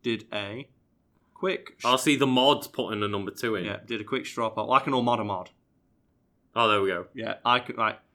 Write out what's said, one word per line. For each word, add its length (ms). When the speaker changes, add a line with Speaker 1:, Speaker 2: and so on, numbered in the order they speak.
Speaker 1:
Did 280
a 360
quick 460
sh- 60
Speaker 2:
I'll 120
see 180
the 120
mods 400
putting 360
a 60
number 220
two 240
in. 100
Speaker 1:
Yeah, 200
did 140
a 60
quick 200
straw 260
poll. 200
I 80
can 140
all 80
mod 180
a 60
mod. 240
Speaker 2:
Oh, 140
there 120
we 60
go. 260
Speaker 1:
Yeah, 300
I 160
could, 180
right. 220